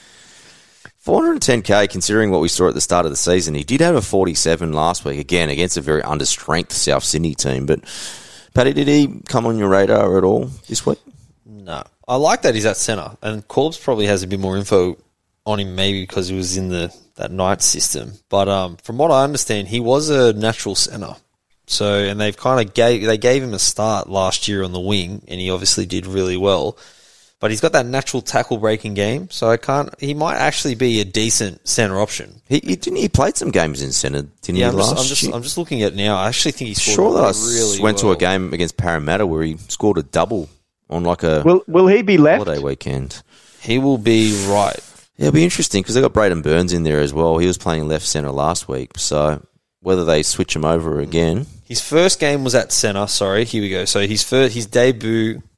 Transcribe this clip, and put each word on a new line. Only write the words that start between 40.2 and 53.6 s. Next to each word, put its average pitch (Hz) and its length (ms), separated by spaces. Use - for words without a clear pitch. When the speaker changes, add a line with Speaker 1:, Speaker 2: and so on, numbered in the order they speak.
Speaker 1:
on, 85 140
like, 85 180
a 78 220
Speaker 3:
Will, 180 240
will 180 180
he 202 140
be 196 160
left? 156 280
Speaker 1:
holiday 73 180
weekend. 67 600
Speaker 2:
He 117 180
will 135 200
be 110 340
right. 101 320
Speaker 1:
Yeah, 143 100
it'll 151 60
be 160 100
interesting 170 400
'cause 110 100
they 123 60
got 135 140
Braden 95 280
Burns 87 300
in 85 120
there 76 160
as 71 120
well. 80 260
He 87 80
was 90 120
playing 80 300
left 76 180
centre 73 240
last 73 380
week, 65 300
so 76 460
whether 92 240
they 78 180
switch - 340
him 76 80
over 80 340
again. 82 480
Speaker 2:
His 120 140
first 175 380
game 143 260
was 127 100
at 117 180
centre. 101 340
Sorry, 101 380
here 113 180